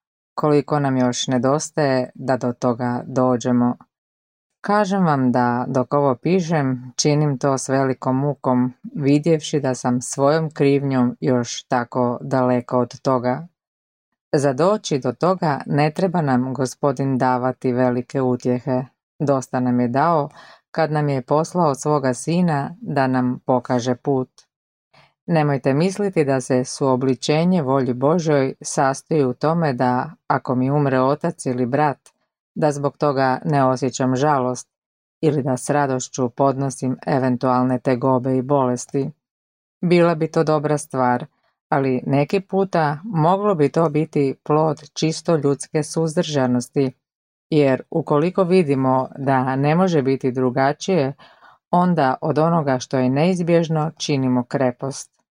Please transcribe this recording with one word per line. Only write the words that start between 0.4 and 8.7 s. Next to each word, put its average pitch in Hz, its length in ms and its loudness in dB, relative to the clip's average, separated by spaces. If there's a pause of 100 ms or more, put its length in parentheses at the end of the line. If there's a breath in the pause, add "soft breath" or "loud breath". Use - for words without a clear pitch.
nam 135 160 0
još 123 320 0
nedostaje 135 840 0
da 131 220 -4
do 123 160 -2
toga 123 540 -2
dođemo. 123 720 0 (840)
Kažem 202 440 0
vam 135 280 2
da, 123 360 0
dok 135 260 -2
ovo 143 200 2
pišem, 147 840 -2
činim 147 420 0
to 139 200 0
s - 100 -10
velikom 135 480 0
mukom, 131 560 -2 (220)